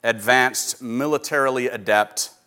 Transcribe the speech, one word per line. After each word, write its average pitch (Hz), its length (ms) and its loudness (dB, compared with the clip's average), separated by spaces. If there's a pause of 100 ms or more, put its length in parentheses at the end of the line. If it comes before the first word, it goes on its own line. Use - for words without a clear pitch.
advanced, 120 760 0
militarily 131 840 -2
adept 104 640 0 (160)